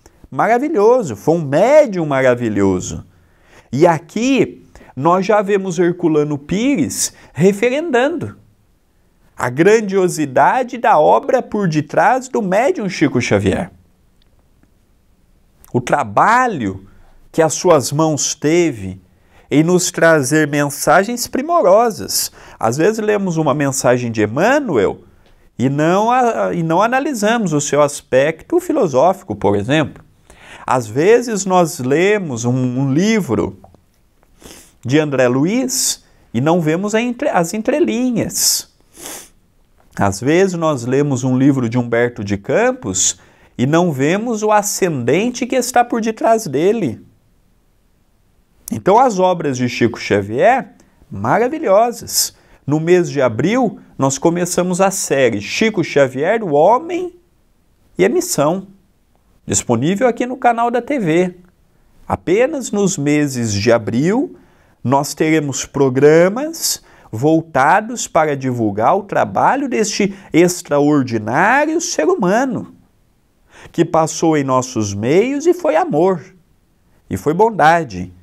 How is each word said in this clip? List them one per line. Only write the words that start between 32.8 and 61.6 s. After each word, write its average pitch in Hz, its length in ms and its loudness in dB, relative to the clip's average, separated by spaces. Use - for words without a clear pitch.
livro 175 680 0
de 127 140 0
André 139 300 2
Luiz 190 760 -2
e 117 80 -2
não 165 180 2
vemos 175 360 -2
a 220 60 0
entre-, 247 280 -4
as 175 240 0
entrelinhas. 233 1200 -2
Às 196 200 0
vezes 175 340 2
nós 156 320 -2
lemos 131 380 0
um 127 120 0
livro 135 320 2
de 113 80 -4
Humberto 120 480 -2
de 101 140 -4
Campos 165 840 -2
e 120 80 0
não 165 260 2
vemos 208 520 -2
o 214 80 0
ascendente 202 960 0
que 269 80 -4
está 247 280 2
por 240 180 -4
detrás 220 440 0
dele. 156 580 -2
Então, 214 280 -2
as 247 180 2
obras 170 400 -2
de 123 100 -2
Chico - 320 0
Xavier, 135 760 0
maravilhosas. 220 1300 -2
No 147 160 -2
mês 170 300 2
de 139 120 -2
abril, 160 580 0
nós 135 220 -2
começamos 175 600 0
a 190 100 4
série 123 500 0
Chico 220 420 -2
Xavier, 147 600 0
o 160 100 -2
Homem 330 640 2
e 180 80 2
a 208 40 2
Missão, 190 580 -2
disponível 151 600 0
aqui 247 200 -2
no 254 100 -10
canal 240 320 0
da 247 120 -2
T 277 180 -4
V. 180 360 0